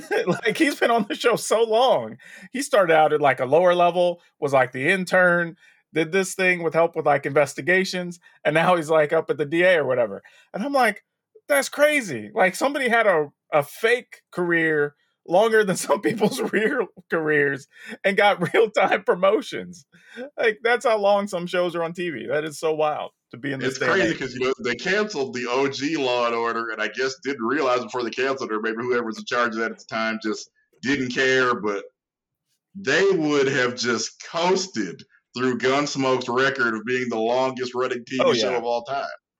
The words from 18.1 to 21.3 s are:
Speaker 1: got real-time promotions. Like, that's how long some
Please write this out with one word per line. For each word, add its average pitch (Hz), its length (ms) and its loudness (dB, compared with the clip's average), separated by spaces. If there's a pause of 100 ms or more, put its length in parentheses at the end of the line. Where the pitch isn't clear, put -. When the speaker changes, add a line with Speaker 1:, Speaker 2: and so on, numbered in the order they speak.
Speaker 1:
got 190 380 2
real-time 214 500 2
promotions. 185 840 -2 (520)
Like, 226 240 0
that's 233 240 0
how 220 120 2
long 202 300 2
some 175 200 -6